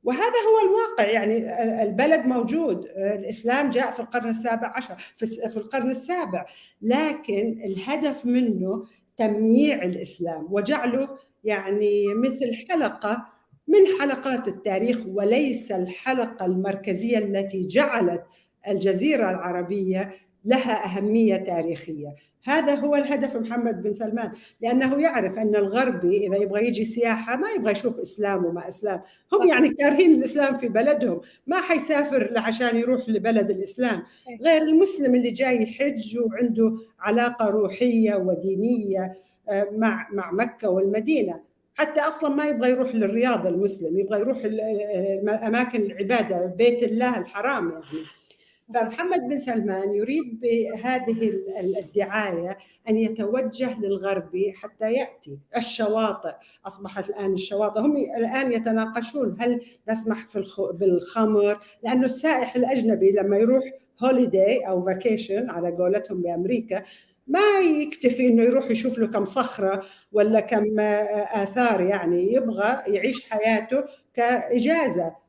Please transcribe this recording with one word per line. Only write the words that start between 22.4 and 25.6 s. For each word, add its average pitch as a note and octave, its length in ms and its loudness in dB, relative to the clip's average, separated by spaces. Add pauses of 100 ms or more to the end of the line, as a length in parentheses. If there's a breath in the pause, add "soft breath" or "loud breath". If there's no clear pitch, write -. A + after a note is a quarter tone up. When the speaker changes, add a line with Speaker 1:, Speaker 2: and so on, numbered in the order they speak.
Speaker 1:
هذا C#4+ 320 2
هو C#4+ 200 0
الهدف C#4 400 -2
محمد A3+ 480 -4
بن G#3 100 -2
سلمان، G#3+ 380 -6 (300 loud breath)
لأنه C4 400 2
يعرف A3 360 0
أن G#3+ 180 2
الغربي G3+ 720 2